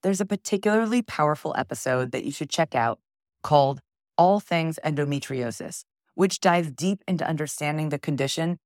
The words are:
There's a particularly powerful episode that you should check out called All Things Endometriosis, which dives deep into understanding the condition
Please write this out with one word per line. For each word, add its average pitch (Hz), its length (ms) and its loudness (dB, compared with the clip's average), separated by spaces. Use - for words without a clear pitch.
There's 196 160 2
a 208 40 2
particularly 214 760 0
powerful 151 560 0
episode 127 540 -2
that - 120 -6
you 139 60 -4
should 143 200 -8
check - 220 0
out 117 280 0
called 139 380 4
All 185 220 6
Things 165 460 -2
Endometriosis, 139 1000 -4
which 190 240 2
dives 175 320 2
deep 185 380 -2
into 175 180 0
understanding 151 640 -2
the 143 100 -2
condition 156 680 -2